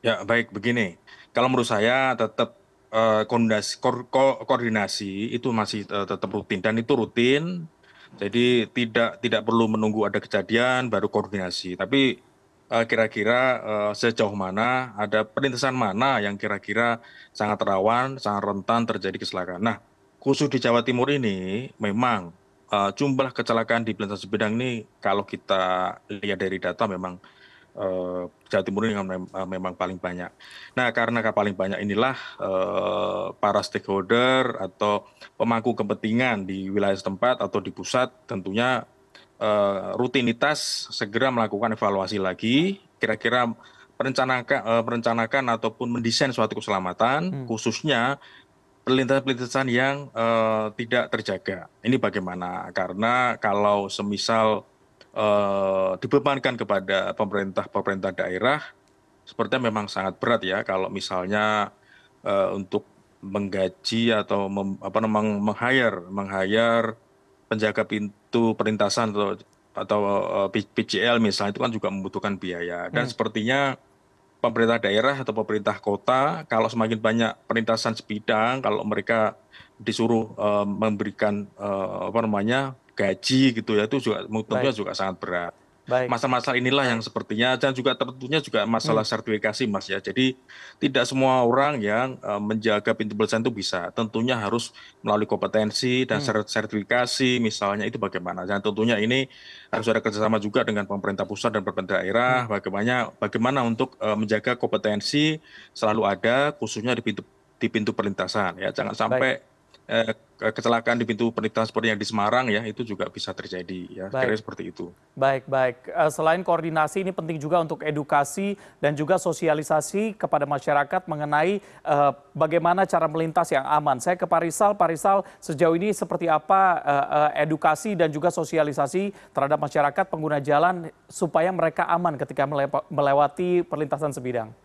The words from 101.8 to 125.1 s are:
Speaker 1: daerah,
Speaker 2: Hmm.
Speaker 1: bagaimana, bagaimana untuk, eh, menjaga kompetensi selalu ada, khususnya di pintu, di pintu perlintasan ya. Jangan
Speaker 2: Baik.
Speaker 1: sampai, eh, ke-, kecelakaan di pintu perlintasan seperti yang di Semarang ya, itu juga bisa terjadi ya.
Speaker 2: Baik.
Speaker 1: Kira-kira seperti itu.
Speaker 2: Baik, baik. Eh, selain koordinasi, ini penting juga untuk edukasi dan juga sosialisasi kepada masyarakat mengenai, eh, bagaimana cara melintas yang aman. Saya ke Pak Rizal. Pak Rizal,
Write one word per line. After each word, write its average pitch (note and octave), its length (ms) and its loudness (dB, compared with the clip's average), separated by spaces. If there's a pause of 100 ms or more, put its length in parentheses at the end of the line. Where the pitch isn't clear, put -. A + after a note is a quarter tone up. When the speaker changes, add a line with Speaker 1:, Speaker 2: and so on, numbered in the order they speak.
Speaker 1:
daerah, A#2+ 480 0
Speaker 2:
Hmm. G#2+ 80 -2
Speaker 1:
bagaimana, G#2+ 640 -2
bagaimana A#2+ 480 0
untuk, A#2 320 -2
eh, G#2+ 160 0
menjaga A2 400 0
kompetensi A#2+ 880 0 (320)
selalu G#2+ 320 0
ada, A#2+ 480 2
khususnya A#2 400 -4
di A#2 80 -4
pintu, G2+ 240 -4 (320)
di A#2 80 -2
pintu A2 240 0
perlintasan F#2+ 720 -2
ya. G2+ 80 -2
Jangan G#2 240 -4
Speaker 2:
Baik. A2+ 80 -2
Speaker 1:
sampai, B2+ 280 0 (540)
eh, A2+ 320 -2 (240)
ke-, A2 80 0
kecelakaan A#2 480 2
di A#2 80 0
pintu A#2 240 0
perlintasan A2+ 400 -2
seperti A2 240 0
yang G2+ 80 -2
di G#2 80 -4
Semarang A2 400 2
ya, G#2+ 160 0
itu G#2+ 240 -8
juga G2+ 240 -4
bisa - 240 -8
terjadi F2+ 440 -10 (120)
ya. F#2 160 -10
Speaker 2:
Baik. B2 80 -8
Speaker 1:
Kira-kira A#2 240 0
seperti - 220 -12 (100)
itu. F2 160 -12 (240)
Speaker 2:
Baik, C3+ 320 0
baik. C3 320 0 (160)
Eh, D#3+ 160 4
selain D#3+ 320 2
koordinasi, E3 640 0
ini F#3 80 -4
penting E3 240 -6
juga D#3 240 0
untuk D#3+ 240 -6
edukasi D3+ 720 0 (240)
dan D3 160 2
juga E3+ 240 2
sosialisasi D#3+ 960 0
kepada C#3+ 320 0
masyarakat C#3+ 560 0
mengenai, D#3 560 0
eh, C#3+ 520 2 (200)
bagaimana E3+ 560 2
cara E3 160 2
melintas D#3+ 480 0
yang C3+ 160 2
aman. D3 320 2
Saya F3+ 160 0
ke F3+ 80 -2
Pak E3+ 160 2
Rizal. F#3 320 2
Pak F#3+ 160 2
Rizal, G3 320 2 (160)